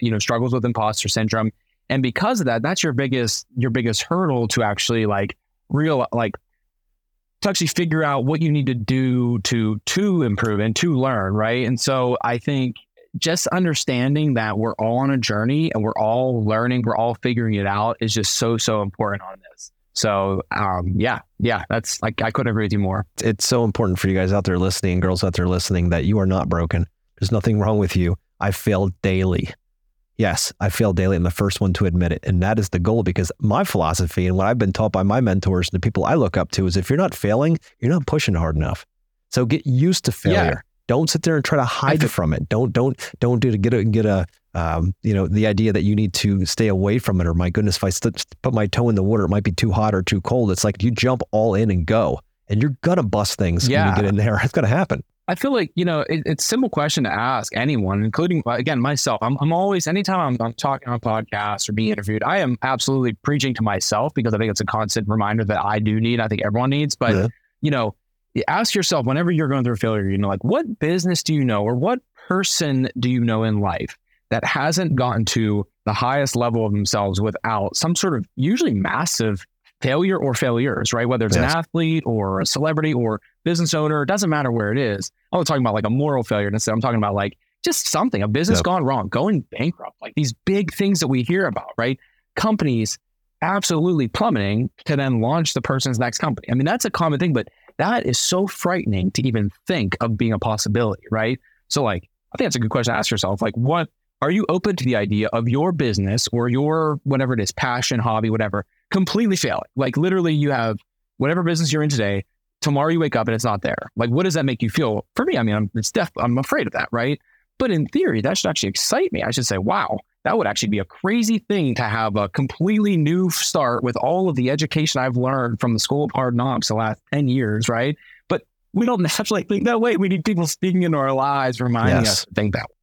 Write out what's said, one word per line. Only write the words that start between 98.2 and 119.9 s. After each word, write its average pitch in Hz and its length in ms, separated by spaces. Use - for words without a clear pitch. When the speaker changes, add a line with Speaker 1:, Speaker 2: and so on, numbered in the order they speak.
Speaker 1:
frightening 107 640
to 127 140
even 110 240
think 120 340
of 113 160
being 113 160
a 101 60
possibility, 107 720
right? 110 280
So, 147 140
like, 98 260
I - 40
think 254 100
that's 151 100
a 123 40
good 110 100
question 120 220
to - 60
ask - 120
yourself. 101 300
Like, - 160
what, 147 320
are 147 80
you 202 200
open 185 260
to 131 80
the 123 120
idea 104 320
of 117 200
your 147 240
business 110 600
or 120 160
your, 151 560
whatever 135 280
it 117 80
is, 98 120
passion, 123 480
hobby, 110 280
whatever, 107 380
completely 196 460
failing? - 260
Like, 131 200
literally 170 380
you 147 160
have 113 280
whatever 165 260
business 165 300
you're 151 100
in 151 60
today, 101 360
tomorrow 147 300
you 170 100
wake 151 160
up 113 120
and 113 60
it's 113 100
not 104 180
there. - 340
Like, 117 140
what 151 140
does 185 100
that 156 100
make 131 180
you 113 60
feel? 113 380
For 240 80
me, 330 140
I 120 40
mean, 107 120
I'm, 104 200
it's 110 160
def-, 185 280
I'm 120 180
afraid 180 300
of - 80
that, - 180
right? 123 260
But 254 120
in 160 160
theory, 254 360
that 160 160
should - 100
actually - 220
excite - 420
me. - 100
I - 100
should 120 120
say, 98 140
"Wow, 113 400